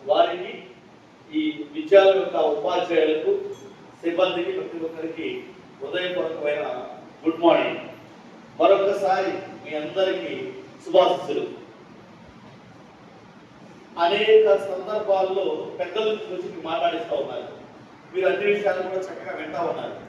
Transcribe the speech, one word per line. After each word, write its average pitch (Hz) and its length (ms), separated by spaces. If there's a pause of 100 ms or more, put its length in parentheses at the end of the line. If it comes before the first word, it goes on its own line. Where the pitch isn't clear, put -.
వారికి, 339 600 (720)
ఈ 151 340
విద్యాలయం 190 460
యొక్క 175 180
ఉపాధ్యాయులకు, 156 1000 (640)
సిబ్బందికి, 185 500
ప్రతి 165 320
ఒక్కరికి 156 600 (380)
హృదయపూర్వకమైన 160 1040 (380)
గుడ్ - 160
మార్నింగ్. - 480 (720)
మరొకసారి 190 720
మీ - 440
అందరికీ 151 760 (340)
శుభాశీస్సులు. - 600 (2500)
అనేక 208 580
సందర్భాల్లో 190 1200
పెద్దల 180 240
గురించి 190 400
మీరు 170 220
మాట్లాడిస్తూ 165 520
ఉన్నారు, - 320 (640)
మీరు 185 120
అన్ని 202 200
విషయాలు 202 360
కూడా 185 120
చక్కగా 185 420
వింటా 156 260
ఉన్నారు. 98 340 (120)